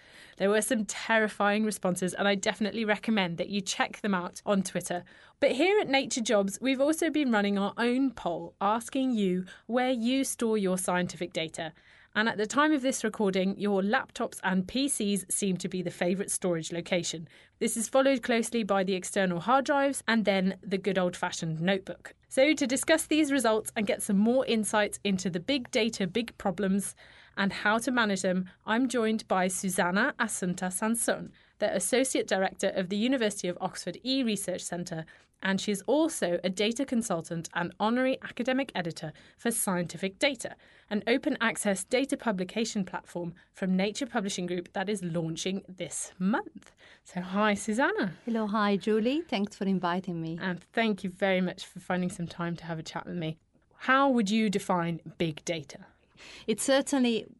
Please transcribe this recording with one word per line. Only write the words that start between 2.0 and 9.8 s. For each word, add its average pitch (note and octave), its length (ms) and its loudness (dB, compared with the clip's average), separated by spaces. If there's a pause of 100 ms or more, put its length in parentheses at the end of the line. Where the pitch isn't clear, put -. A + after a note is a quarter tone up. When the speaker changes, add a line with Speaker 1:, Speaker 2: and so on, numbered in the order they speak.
Speaker 1:
and G3+ 140 0
I G3+ 80 4
definitely G#3+ 500 -2
recommend G3 540 0
that F3+ 100 -4
you G3+ 100 -2
check - 420 -4
them G#3 120 0
out F3+ 320 -4
on G3+ 160 4
Twitter. F3 420 -4 (360)
But C4+ 140 6
here F4+ 260 4
at D#4 100 2
Nature C4+ 320 0
Jobs, G3+ 400 2
we've C4 200 2
also D#4 280 2
been C#4+ 220 2
running G3+ 260 4
our G3 180 0
own B3+ 360 2
poll, E3+ 500 -6
asking A#3+ 520 0
you F#3 320 2 (200)
where B3+ 240 0